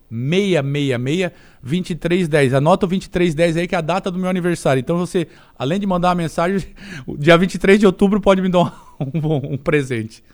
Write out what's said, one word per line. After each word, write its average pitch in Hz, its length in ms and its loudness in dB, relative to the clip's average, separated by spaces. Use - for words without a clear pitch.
meia 156 520 0
meia 139 360 -2
meia 170 340 -2
vinte 175 300 -4
e 170 40 -4
três 175 320 0
dez. 143 260 2
Anota 165 320 2
o 170 40 -4
vinte 185 160 -2
e - 40 -20
três 175 240 0
dez 165 220 0
aí, 170 120 -2
que 180 60 -6
é 185 40 -2
a 170 40 -2
data 185 300 -4
do 180 80 -6
meu 185 100 -2
aniversário. 170 520 0
Então, 170 160 -2
você, 175 300 -2
além 147 220 -4
de 202 80 -4
mandar 180 220 0
uma 175 60 0
mensagem, 170 520 -2
<laughs> 147 220 -14
o - 100 -8
dia 160 200 6
vinte 185 180 0
e - 40 -8
três 196 200 4
de 214 60 4
outubro 196 340 4
pode 190 220 4
me 185 80 0
dar 175 100 2
um, 147 60 -4
<laughs> 135 100 -8
um, 151 380 -2
um 135 40 -6
presente. 127 680 -2